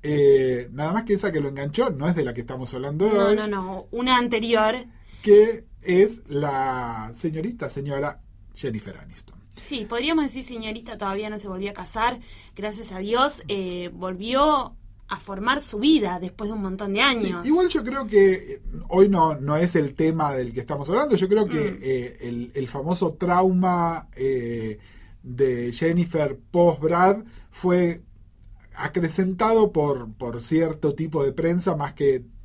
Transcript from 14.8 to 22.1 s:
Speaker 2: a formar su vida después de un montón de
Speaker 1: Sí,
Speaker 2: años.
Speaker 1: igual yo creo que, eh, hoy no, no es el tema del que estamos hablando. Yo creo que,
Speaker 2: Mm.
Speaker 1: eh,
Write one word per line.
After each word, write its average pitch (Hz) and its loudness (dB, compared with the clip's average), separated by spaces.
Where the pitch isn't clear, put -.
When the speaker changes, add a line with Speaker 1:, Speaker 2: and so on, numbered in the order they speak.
Speaker 2:
a 190 -10
formar 226 -4
su 220 -10
vida 214 2
después 185 -8
de 226 -6
un 208 -6
montón 196 -6
de 202 0
Speaker 1:
Sí, 247 4
Speaker 2:
años. 180 -4
Speaker 1:
igual 339 4
yo 285 -2
creo 262 -6
que, 196 8
eh, - -16
hoy 196 6
no, 160 4
no 143 -2
es 175 2
el 147 0
tema 160 0
del 127 -4
que 123 -6
estamos 143 -6
hablando. 254 2
Yo 185 0
creo 208 4
que, 151 -2
Speaker 2:
Mm. - -10
Speaker 1:
eh, 127 -4